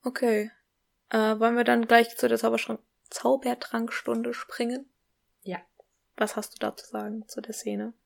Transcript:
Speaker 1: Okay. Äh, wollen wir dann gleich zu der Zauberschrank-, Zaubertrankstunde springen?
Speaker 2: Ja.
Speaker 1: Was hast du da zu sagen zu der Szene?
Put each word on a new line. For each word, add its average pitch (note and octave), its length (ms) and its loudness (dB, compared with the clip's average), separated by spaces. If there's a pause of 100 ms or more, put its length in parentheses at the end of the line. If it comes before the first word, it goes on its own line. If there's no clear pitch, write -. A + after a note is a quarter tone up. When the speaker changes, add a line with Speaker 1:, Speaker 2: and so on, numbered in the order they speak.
Speaker 1:
Okay. A3+ 480 0 (600)
Äh, A3 280 2
wollen A#3 180 4
wir A#3+ 80 2
dann A#3+ 220 4
gleich A#3 300 6
zu B3 120 2
der A3+ 100 2
Zauberschrank-, A3+ 420 0 (300)
Zaubertrankstunde A#3+ 1200 0
springen? B3 540 -6 (540)
Speaker 2:
Ja. F3+ 160 -8 (580)
Speaker 1:
Was - 200 -2
hast - 180 -10
du - 40 -20
da G#3+ 180 -4
zu - 120 -20
sagen G#3+ 400 -10
zu - 120 -10
der A3 120 -14
Szene? G#3+ 400 -8 (120)